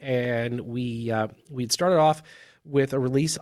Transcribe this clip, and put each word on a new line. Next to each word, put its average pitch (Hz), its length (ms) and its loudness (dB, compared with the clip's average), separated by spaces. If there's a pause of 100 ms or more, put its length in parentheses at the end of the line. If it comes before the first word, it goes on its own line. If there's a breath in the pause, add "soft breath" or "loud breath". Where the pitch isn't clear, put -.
and 123 600 -2
we, 117 480 -6
uh, 110 180 0 (220)
we 127 140 -4
had 117 80 -4
started 175 260 2
off 156 240 4 (440 loud breath)
with 139 280 2
a 135 40 0
release 139 440 0